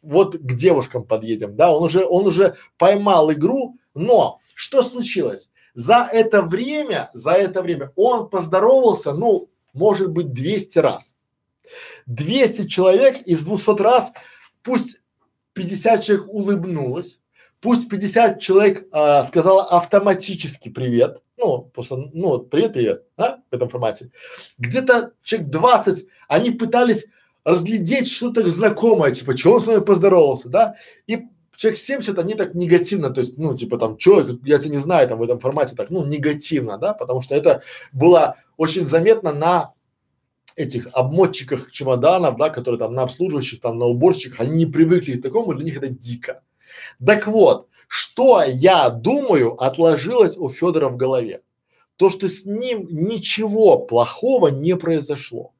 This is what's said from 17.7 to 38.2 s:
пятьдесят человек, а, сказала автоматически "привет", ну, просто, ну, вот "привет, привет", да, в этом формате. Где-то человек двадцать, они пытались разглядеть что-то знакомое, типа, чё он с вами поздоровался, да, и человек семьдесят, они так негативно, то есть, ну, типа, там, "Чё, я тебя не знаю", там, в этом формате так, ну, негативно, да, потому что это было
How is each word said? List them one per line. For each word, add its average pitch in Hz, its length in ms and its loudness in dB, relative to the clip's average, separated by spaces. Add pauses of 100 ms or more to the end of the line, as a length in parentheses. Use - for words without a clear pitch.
пятьдесят 202 520 0
человек, 196 500 2
а, 147 320 4
сказала 175 400 4
автоматически 180 1080 0
"привет", 123 540 -2 (140)
ну, 175 260 -2
просто, 131 500 -12
ну, 170 160 -4
вот - 220 -4
"привет, 208 220 0
привет", 117 320 -2 (120)
да, 240 320 -4
в - 60 -8
этом 120 140 -4
формате. 117 420 -6 (480)
Где-то 233 540 -4 (100)
человек 175 260 -8
двадцать, 190 600 -2 (180)
они 233 240 -2
пытались 233 560 -2 (380)
разглядеть 185 680 -2
что-то 240 400 -4
знакомое, 196 600 2
типа, 127 240 -6
чё 190 180 4
он 240 60 4
с 220 80 -6
вами 220 120 2
поздоровался, 180 680 2
да, 202 260 0 (320)
и 233 200 -8 (280)
человек 214 240 -2
семьдесят, 214 400 -6
они 185 160 -4
так 185 200 -6
негативно, 175 560 0
то 131 100 -4
есть, 123 180 -6
ну, 147 180 -4
типа, 113 220 -6
там, 110 180 -4
"Чё, 180 300 4 (160)
я 139 160 2
тебя 147 160 -4
не 143 60 -2
знаю", 147 280 2
там, 113 120 -6
в - 20 -2
этом 120 160 -2
формате 139 380 -4
так, 104 140 -8
ну, 170 140 -4
негативно, 143 760 -6
да, 202 160 -4
потому 127 280 -6
что 139 140 -4
это 147 260 4 (300)
было 156 460 4 (180)